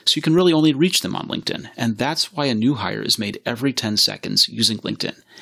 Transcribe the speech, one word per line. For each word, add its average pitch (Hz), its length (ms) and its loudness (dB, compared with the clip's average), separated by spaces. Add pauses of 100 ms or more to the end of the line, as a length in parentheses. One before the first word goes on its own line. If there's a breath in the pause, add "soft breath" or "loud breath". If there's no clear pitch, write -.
so - 120 2
you 156 40 -2
can 160 120 2
really 175 200 6
only 156 200 6
reach 165 280 2
them - 140 -4
on - 120 -6
LinkedIn, - 500 -6
and 117 200 0
that's 139 360 -2
why 147 120 0
a 127 100 2
new 120 200 2
hire 98 260 -4
is - 180 0
made 104 260 -6
every 123 280 -2
ten 107 240 -2
seconds - 500 0
using 110 320 0
LinkedIn, - 400 -8 (220 loud breath)